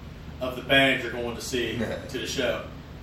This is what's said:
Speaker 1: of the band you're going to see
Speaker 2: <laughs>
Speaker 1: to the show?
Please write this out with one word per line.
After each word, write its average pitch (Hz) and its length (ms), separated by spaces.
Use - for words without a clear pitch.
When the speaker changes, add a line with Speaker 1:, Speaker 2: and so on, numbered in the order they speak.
Speaker 1:
of 127 140
the 120 60
band 135 400
you're 120 100
going 120 240
to 107 40
see 117 380
Speaker 2:
<laughs> - 160
Speaker 1:
to - 80
the 110 80
show? 117 360